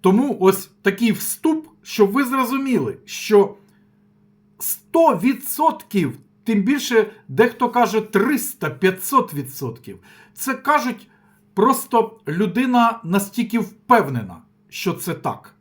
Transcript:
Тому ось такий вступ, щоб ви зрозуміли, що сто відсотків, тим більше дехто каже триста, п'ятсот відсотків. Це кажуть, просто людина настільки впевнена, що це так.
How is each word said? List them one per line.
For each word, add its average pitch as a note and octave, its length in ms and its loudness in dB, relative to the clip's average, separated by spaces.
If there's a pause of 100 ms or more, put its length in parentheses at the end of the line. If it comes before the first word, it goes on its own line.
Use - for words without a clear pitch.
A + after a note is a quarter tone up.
Тому A3 380 2
ось F#3+ 320 0 (100)
такий G#3+ 300 0
вступ, - 560 -4 (140)
щоб G3 300 2
ви C4+ 120 0
зрозуміли, B3 800 -2
що - 500 2 (1040)
сто - 580 0
відсотків, A#3+ 1000 -2 (260)
тим G3+ 200 0
більше A#3+ 480 0 (160)
дехто A#3 420 2
каже A3 320 0
триста, G#3+ 680 -2
п'ятсот F#3 640 -2
відсотків. B2 680 -10 (340)
Це - 200 -6
кажуть, B3+ 560 -2 (440)
просто A3+ 720 2
людина A3+ 760 0
настільки G3+ 560 -2
впевнена, B2+ 800 -2 (320)
що - 240 -6
це E3+ 200 -8
так. - 480 -10